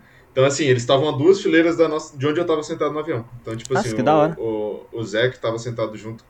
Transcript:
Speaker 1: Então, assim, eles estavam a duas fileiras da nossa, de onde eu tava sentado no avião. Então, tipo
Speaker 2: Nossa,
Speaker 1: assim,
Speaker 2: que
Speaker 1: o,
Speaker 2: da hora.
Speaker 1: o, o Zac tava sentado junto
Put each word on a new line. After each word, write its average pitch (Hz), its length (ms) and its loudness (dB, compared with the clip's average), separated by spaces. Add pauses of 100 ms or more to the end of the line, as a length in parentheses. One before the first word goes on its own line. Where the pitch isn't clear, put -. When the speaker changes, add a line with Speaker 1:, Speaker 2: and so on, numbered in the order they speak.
(320)
Speaker 1:
Então, 131 140 4
assim, 143 200 0
eles 123 180 2
estavam 151 260 2
a 139 80 -2
duas 190 240 6
fileiras 165 360 4
da 160 100 4
nossa, 156 300 -6
de 131 100 -4
onde 151 120 0
eu 175 60 0
tava 156 180 0
sentado 151 300 -4
no 151 60 -4
avião. 151 260 -6 (160)
Então, 110 160 -10
tipo - 160 -6
Speaker 2:
Nossa, - 0 -
Speaker 1:
assim, 135 220 -2
Speaker 2:
que 127 60 -2
Speaker 1:
o, - 20 -2
Speaker 2:
da 147 120 4
hora. 156 220 2
Speaker 1:
o, 107 540 -6
o 117 120 -8
Zac 110 360 0
tava 113 180 -4
sentado 113 400 -6
junto 110 320 -14